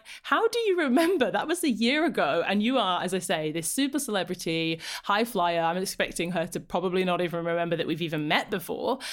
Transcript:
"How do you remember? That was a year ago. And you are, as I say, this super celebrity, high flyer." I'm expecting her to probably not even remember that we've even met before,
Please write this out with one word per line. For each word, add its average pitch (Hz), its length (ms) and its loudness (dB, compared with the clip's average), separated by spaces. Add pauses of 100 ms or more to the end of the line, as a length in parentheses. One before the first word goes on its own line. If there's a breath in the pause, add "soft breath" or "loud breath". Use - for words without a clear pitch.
(220 loud breath)
"How 359 260 2
do 480 120 -2
you 403 180 2
remember? 294 520 4
That 214 180 -2
was 330 160 -2
a 294 60 4
year 240 340 2
ago. 170 420 2
And 196 160 2
you 254 140 2
are, 185 260 2
as 185 120 -2
I 185 40 0
say, 160 340 -2
this 165 160 -4
super 277 300 -2
celebrity, 170 840 -2 (240 loud breath)
high 208 200 2
flyer." 175 380 0
I'm 165 160 2
expecting 180 540 -4
her 170 160 -2
to 170 120 -8
probably 185 440 -2
not 175 180 0
even 170 220 -2
remember 170 320 0
that 156 100 -2
we've 156 160 -2
even 151 260 -2
met 185 220 2
before, 220 480 -4 (140 loud breath)